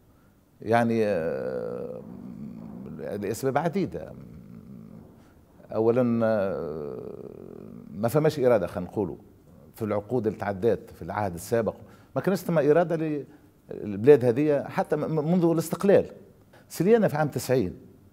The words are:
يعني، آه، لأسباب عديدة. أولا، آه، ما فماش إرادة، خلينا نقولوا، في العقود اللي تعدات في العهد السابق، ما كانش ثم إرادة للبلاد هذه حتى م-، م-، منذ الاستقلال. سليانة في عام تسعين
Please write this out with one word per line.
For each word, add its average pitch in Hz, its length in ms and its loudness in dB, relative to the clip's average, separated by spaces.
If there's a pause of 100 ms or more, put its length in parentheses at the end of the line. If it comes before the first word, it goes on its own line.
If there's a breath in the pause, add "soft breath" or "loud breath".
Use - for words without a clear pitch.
(640 soft breath)
يعني، 113 440 2
آه، 65 920 -4 (1000)
لأسباب 104 600 -2
عديدة. 151 540 -4 (1600 soft breath)
أولا، 117 520 4
آه، 80 720 -2 (920)
ما 104 180 0
فماش 151 300 4
إرادة، 120 280 6
خلينا 90 240 -6
نقولوا، 92 260 -2 (580)
في 113 100 -8
العقود 104 420 -2
اللي 104 120 -2
تعدات 101 520 -2
في - 120 -18
العهد 95 320 -4
السابق، 107 400 -2 (420 loud breath)
ما 131 40 -2
كانش 185 180 0
ثم 170 200 -2
إرادة 156 640 2 (460 loud breath)
للبلاد 113 540 6
هذه 135 400 2
حتى - 320 -4
م-، 151 40 0
م-، 156 320 0
منذ 180 120 4
الاستقلال. 165 600 4 (640 soft breath)
سليانة 196 400 4
في 139 80 -6
عام 151 120 0
تسعين 123 460 0 (380)